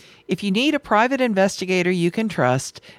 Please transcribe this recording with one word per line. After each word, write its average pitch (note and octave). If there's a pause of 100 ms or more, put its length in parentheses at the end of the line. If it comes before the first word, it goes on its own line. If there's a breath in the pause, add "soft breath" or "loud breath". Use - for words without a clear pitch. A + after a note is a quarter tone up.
(300 loud breath)
If -
you G3+
need B3+
a C#4+
private B3
investigator F#3+
you F3
can A3
trust, B2+ (200 loud breath)